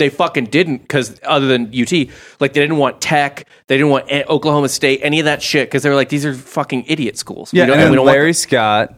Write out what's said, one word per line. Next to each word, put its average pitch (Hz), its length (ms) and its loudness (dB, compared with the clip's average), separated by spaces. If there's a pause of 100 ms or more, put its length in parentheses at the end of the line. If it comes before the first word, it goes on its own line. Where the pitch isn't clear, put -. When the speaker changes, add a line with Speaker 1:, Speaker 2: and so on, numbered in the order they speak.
Speaker 1:
they 147 80 2
fucking 151 380 -2
didn't 160 420 -2
'cause 117 260 -2 (100)
other 139 220 0
than 120 260 -2
U 123 120 0
T, 156 260 -2 (300)
like, 139 140 -2
they 147 60 2
didn't 151 180 0
want 135 220 -2
Tech, 143 460 -2 (220)
they 131 80 2
didn't 147 140 2
want 139 200 0
a-, 139 160 -4
Oklahoma 147 420 0
State, 135 360 0
any 151 160 0
of 151 60 0
that 147 180 -2
shit 135 260 -2
'cause 135 140 -2
they 147 60 2
were 139 40 2
like, 135 140 0
"These 147 180 -4
are 143 80 -4
fucking 127 540 -6
idiot 151 280 -4
schools." - 360 -14
We 135 80 2
Speaker 2:
Yeah, 127 60 4
Speaker 1:
don't, 131 80 4
Speaker 2:
and 151 80 4
Speaker 1:
we - 80 6
Speaker 2:
then 143 80 4
Speaker 1:
don't 131 80 2
want 135 100 6
Speaker 2:
Larry 147 140 4
Speaker 1:
them. 170 40 0
Speaker 2:
Scott 110 640 0